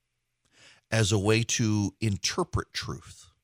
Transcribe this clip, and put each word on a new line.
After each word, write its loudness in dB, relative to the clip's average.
as 2
a 4
way 4
to 0
interpret -2
truth. -12